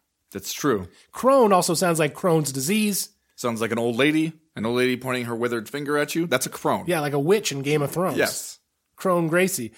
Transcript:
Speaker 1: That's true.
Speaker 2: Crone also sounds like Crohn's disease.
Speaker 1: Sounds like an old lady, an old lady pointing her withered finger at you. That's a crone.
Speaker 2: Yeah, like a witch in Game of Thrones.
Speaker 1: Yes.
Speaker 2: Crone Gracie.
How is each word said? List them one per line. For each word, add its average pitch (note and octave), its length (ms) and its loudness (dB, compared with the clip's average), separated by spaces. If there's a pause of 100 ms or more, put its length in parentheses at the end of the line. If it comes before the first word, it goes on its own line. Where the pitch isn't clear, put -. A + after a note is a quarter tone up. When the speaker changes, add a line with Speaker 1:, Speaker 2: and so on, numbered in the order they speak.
(320)
Speaker 1:
That's - 220 -10
true. G#2 340 0 (240)
Speaker 2:
Crone B3 400 4
also F3+ 220 4
sounds E3+ 260 0
like D3 140 0
Crohn's D#3+ 400 0
disease. G3 560 -2 (260)
Speaker 1:
Sounds A#2 240 -4
like A2+ 140 -2
an A#2 60 0
old A#2 180 0
lady, D#3 340 2 (240)
an G#2 100 -6
old A#2+ 120 -2
lady B2+ 180 2
pointing B2+ 300 -6
her A#2 100 -6
withered A#2 320 -2
finger D3 300 -4
at D3 180 -2
you. E3 120 0
That's B2+ 180 2
a B2+ 40 -6
crone. A2+ 380 -2
Speaker 2:
Yeah, E3+ 140 0
like D3 100 -2
a C#3+ 80 0
witch F#3+ 320 2
in C#3 100 -6
Game D3 200 0
of C#3 100 -2
Thrones. D#3+ 260 -2
Speaker 1:
Yes. - 420 -4 (360)
Speaker 2:
Crone F3 320 0
Gracie. E3+ 500 0